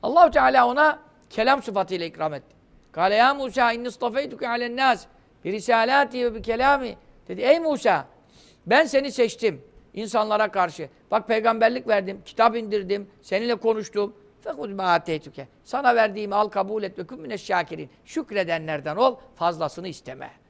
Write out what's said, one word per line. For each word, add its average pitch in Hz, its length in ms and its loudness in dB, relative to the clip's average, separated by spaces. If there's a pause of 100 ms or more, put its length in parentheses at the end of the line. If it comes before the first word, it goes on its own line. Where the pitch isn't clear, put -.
Allahu 311 280 6
Teala 262 360 4
ona 294 320 2 (300)
kelam 247 340 0
sıfatıyla 185 420 -4
ikram 156 280 -6
etti. - 220 -16 (360)
"Kâle 190 240 0
ya 247 180 4
Musa, 262 380 -2
inni 240 160 -6
istafeytuke 247 640 -6
alen 240 260 -4
nâs, 254 300 0 (400)
bi 170 60 -6
risâlâti 240 760 2
ve 226 100 -2
bi 220 60 -10
kelâmi." 240 560 0 (300)
Dedi, 185 140 -10
"Ey 294 180 4
Musa, 233 460 0 (600)
ben 269 200 4
seni 269 260 0
seçtim 214 500 -2 (320)
insanlara 214 580 0
karşı. 170 380 -2 (220)
Bak, 214 160 0
peygamberlik 226 600 2
verdim, 196 380 -2
kitap 226 300 2
indirdim, 202 540 -4 (120)
seninle 226 340 -2
konuştum. 214 600 -2 (260)
Fekud - 280 -10
mâ 196 140 -6
âteytüke. 160 640 0 (160)
Sana 254 320 2
verdiğimi 208 400 0
al, 208 120 2
kabul 208 360 -4
et. 185 160 -10
Ve 175 80 -8
kün 254 140 -16
mineşşâkirin. 165 680 -6 (160)
Şükredenlerden 160 880 -4
ol, 240 200 2 (200)
fazlasını 170 520 -4
isteme." 131 440 -14 (180)